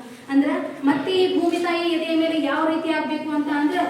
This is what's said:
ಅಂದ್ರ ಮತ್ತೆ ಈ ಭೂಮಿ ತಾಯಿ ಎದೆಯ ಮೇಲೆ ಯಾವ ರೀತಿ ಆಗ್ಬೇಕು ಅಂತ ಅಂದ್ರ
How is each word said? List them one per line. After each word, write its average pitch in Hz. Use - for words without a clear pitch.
ಅಂದ್ರ 285
ಮತ್ತೆ 311
ಈ 370
ಭೂಮಿ 339
ತಾಯಿ 339
ಎದೆಯ 320
ಮೇಲೆ 320
ಯಾವ 311
ರೀತಿ 320
ಆಗ್ಬೇಕು 302
ಅಂತ 294
ಅಂದ್ರ 294